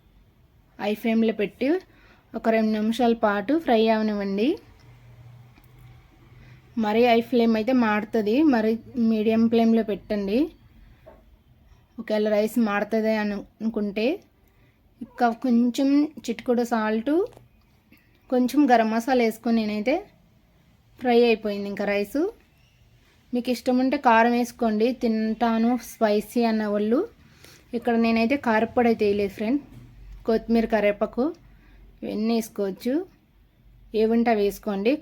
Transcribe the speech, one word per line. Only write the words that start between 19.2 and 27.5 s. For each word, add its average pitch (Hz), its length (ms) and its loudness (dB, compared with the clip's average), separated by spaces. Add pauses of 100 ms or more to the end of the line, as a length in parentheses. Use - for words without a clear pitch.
వేసుకొని 226 360 -2
నేనైతే 214 340 -2 (1040)
ఫ్రై 240 160 2 (100)
అయిపోయింది 214 440 -2
ఇంకా 202 180 -4
రైసు. 202 320 -2 (1120)
మీకు 240 200 -4
ఇష్టం 247 300 0
ఉంటే 262 220 0
కారం 233 320 6
వేసుకోండి, 226 500 0 (140)
తింటాను 226 680 0 (180)
స్పైసీ 214 520 -2 (100)
అన్న 220 120 -2 (100)
వాళ్ళు. 214 260 0 (800)